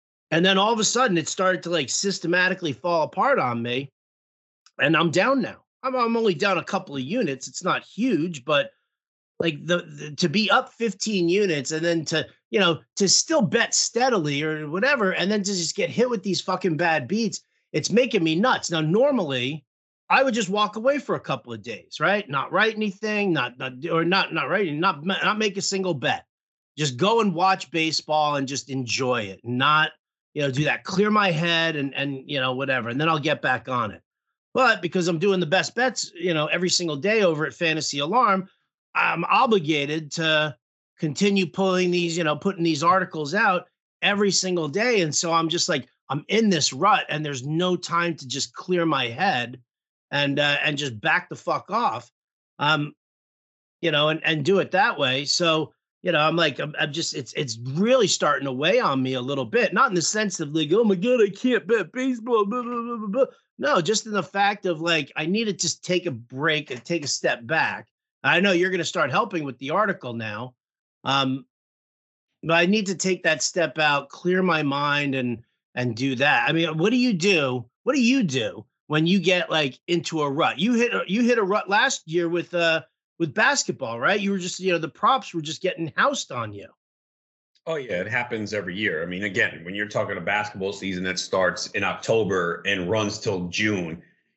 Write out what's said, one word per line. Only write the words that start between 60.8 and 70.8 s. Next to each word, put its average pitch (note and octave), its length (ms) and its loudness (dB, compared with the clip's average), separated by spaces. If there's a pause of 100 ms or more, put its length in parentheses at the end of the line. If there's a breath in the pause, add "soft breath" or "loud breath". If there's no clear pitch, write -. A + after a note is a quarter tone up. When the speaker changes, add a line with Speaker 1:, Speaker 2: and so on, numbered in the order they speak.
Speaker 1:
my G3+ 120 4
God, A#3+ 240 2
I G#3 100 4
can't A#3+ 380 0
bet G#3 240 0
baseball, B3 540 0
blah, B3 160 -2
blah, A#3+ 200 -6
blah, A#3+ 160 -6
blah, G#3+ 100 -8
blah." A#3+ 180 2 (320 loud breath)
No, B3+ 240 2
just G#3 240 -2
in A3 60 -10
the G3+ 100 0
fact G3+ 460 0
of, D#3+ 140 -2
like, E3 340 0
I D#3 100 -4
need G#3 200 0
to G#3 80 -2
just - 300 -6
take F3+ 220 -2
a E3 60 -2
break C#3+ 580 -4
and B2 160 -10
take E3+ 180 -4
a C3+ 40 -8
step A#2+ 400 -4
back. A2+ 400 -2 (360)
I D3+ 160 4
know G3+ 120 4
you're F3+ 180 2
gonna F#3 140 -2
start D3+ 260 -2
helping F3 360 -2
with C3 120 -10
the C3+ 140 -8
article F#3 420 -2
now. A2+ 400 -8 (520)